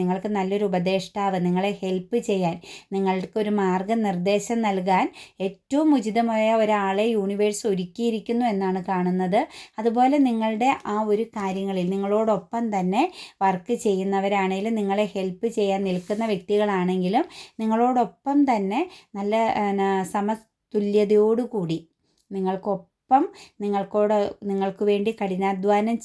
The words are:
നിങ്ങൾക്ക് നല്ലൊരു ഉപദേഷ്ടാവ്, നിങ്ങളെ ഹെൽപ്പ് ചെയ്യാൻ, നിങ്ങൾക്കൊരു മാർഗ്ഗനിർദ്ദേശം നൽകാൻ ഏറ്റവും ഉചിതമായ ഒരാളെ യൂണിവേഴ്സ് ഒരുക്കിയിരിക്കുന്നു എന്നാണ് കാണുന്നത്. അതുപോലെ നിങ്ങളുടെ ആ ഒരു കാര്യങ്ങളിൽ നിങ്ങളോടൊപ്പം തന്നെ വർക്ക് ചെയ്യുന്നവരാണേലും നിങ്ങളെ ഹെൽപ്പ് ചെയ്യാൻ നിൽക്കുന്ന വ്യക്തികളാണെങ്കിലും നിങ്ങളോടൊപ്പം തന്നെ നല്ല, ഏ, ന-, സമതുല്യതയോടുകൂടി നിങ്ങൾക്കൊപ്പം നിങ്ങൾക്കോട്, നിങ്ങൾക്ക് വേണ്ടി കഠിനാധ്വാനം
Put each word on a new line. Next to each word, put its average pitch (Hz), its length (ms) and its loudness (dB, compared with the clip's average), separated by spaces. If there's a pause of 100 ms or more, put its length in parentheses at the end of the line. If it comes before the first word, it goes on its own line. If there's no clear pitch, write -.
നിങ്ങൾക്ക് 185 240 0
നല്ലൊരു 202 440 -2
ഉപദേഷ്ടാവ്, 190 760 -2
നിങ്ങളെ 180 260 2 (100)
ഹെൽപ്പ് 185 360 -2 (100)
ചെയ്യാൻ, 185 280 0 (380)
നിങ്ങൾക്കൊരു 190 640 -2
മാർഗ്ഗനിർദ്ദേശം 202 1080 0
നൽകാൻ 196 380 2 (420)
ഏറ്റവും 285 500 0
ഉചിതമായ 220 500 0 (140)
ഒരാളെ 208 440 2 (100)
യൂണിവേഴ്സ് 208 560 0
ഒരുക്കിയിരിക്കുന്നു 226 800 -2
എന്നാണ് 190 260 0 (100)
കാണുന്നത്. 185 500 2 (400)
അതുപോലെ 247 380 2 (120)
നിങ്ങളുടെ 220 400 0 (160)
ആ 208 120 -2 (140)
ഒരു 214 140 2 (100)
കാര്യങ്ങളിൽ 190 580 -2
നിങ്ങളോടൊപ്പം 208 720 0 (120)
തന്നെ 190 280 0 (400)
വർക്ക് 190 320 0 (100)
ചെയ്യുന്നവരാണേലും 196 920 0
നിങ്ങളെ 202 340 0
ഹെൽപ്പ് 190 340 -4 (120)
ചെയ്യാൻ 196 300 0
നിൽക്കുന്ന 208 420 -2
വ്യക്തികളാണെങ്കിലും 190 960 0 (320)
നിങ്ങളോടൊപ്പം 233 800 0 (120)
തന്നെ 208 300 0 (380)
നല്ല, 202 160 0 (260)
ഏ, 208 40 0 (160)
ന-, 196 220 2 (120)
സമതുല്യതയോടുകൂടി 208 1600 0 (520)
നിങ്ങൾക്കൊപ്പം 190 600 -4 (720)
നിങ്ങൾക്കോട്, 202 540 0 (340)
നിങ്ങൾക്ക് 196 420 -2
വേണ്ടി 202 280 0
കഠിനാധ്വാനം 196 840 0